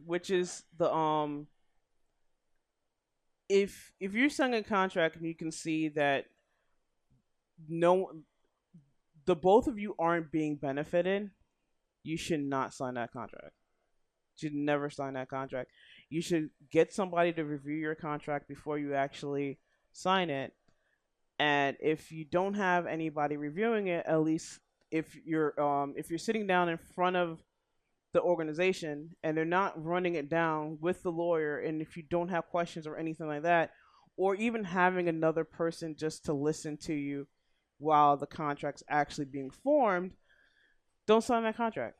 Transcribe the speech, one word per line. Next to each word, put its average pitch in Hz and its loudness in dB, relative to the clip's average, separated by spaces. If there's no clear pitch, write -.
which 170 -4
is 180 -2
the, 160 2
um, 151 0
if, 196 0
if 190 -6
you're 254 4
signing 254 0
a - -8
contract 190 2
and 165 -8
you 165 -4
can 160 -6
see 156 -2
that 139 2
no, 170 4
the 180 4
both 185 6
of 240 -4
you 208 -6
aren't 165 0
being 156 0
benefited, 175 -2
you 160 -6
should 160 -2
not 139 -2
sign 127 -6
that 120 -6
contract. - -14
You 156 -8
should 151 -8
never 147 0
sign 139 -8
that 127 -8
contract. 135 -8
You 165 -4
should 160 -2
get 160 4
somebody 175 0
to 165 -4
review 147 -6
your 156 -4
contract 147 -6
before 147 -6
you 143 -4
actually 139 -4
sign 185 0
it. 135 -6
And 143 2
if 156 -2
you 160 -10
don't 185 0
have 180 2
anybody 151 -2
reviewing 196 0
it, 170 -2
at 160 4
least 160 -2
if 160 -4
you're, 156 0
um, 143 0
if 156 -10
you're 165 -4
sitting 214 -2
down 180 4
in 165 -2
front 180 -2
of 170 -2
the 175 4
organization 165 0
and 156 0
they're 160 0
not 175 0
running 175 0
it 143 -4
down 156 0
with 175 -2
the 185 -2
lawyer, 160 0
and 156 -4
if 156 -10
you 170 -12
don't 175 0
have 170 -2
questions 170 -4
or 151 -10
anything 160 -6
like 147 -6
that, 170 4
or 190 2
even 226 0
having 180 2
another 160 2
person 165 -6
just 151 -6
to 165 -2
listen 151 -2
to - -6
you 143 -4
while 147 6
the 139 -6
contract's 147 -6
actually 147 -2
being 135 -10
formed, 202 2
don't 220 6
sign 233 0
that 220 -2
contract. 208 -4